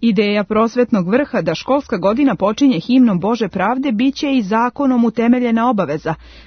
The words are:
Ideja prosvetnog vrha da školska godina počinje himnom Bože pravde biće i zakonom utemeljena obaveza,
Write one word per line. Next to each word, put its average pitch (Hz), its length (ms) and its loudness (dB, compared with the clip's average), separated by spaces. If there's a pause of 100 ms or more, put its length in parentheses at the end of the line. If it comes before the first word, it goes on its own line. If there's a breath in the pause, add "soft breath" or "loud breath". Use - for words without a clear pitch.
Ideja 208 440 0
prosvetnog 220 640 0
vrha 240 340 0
da 160 120 -2
školska 262 420 -2
godina 220 380 0
počinje 220 460 2
himnom 233 400 2
Bože 220 280 -2
pravde 247 440 -2
biće 269 400 -2
i 262 100 2
zakonom 240 600 0
utemeljena 233 640 0
obaveza, 160 440 -2 (320 loud breath)